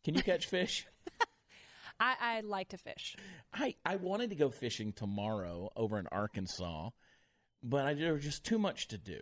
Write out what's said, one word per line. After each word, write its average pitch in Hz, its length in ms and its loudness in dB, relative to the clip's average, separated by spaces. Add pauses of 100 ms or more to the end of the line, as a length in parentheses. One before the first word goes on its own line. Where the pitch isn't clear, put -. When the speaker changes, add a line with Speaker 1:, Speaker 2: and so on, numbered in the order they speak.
Speaker 1:
Can 160 100 0
you - 80 6
catch 180 240 2
fish? - 400 0 (560)
<laughs> - 580 -14
Speaker 2:
I, 247 200 6
I 233 200 0
like 208 300 -4
to 196 80 -10
fish. - 360 -10 (380)
Speaker 1:
I, - 320 -2
I 185 120 2
wanted 196 340 0
to 190 60 -4
go 143 140 6
fishing 110 420 -2
tomorrow 101 840 -2
over 107 220 2
in 90 120 -2
Arkansas, 92 800 -2 (720)
but 135 240 2
I, 147 80 4
there 156 200 4
was 143 100 -2
just 147 200 -4
too 226 140 4
much 202 300 0
to 107 100 -6
do. - 240 -8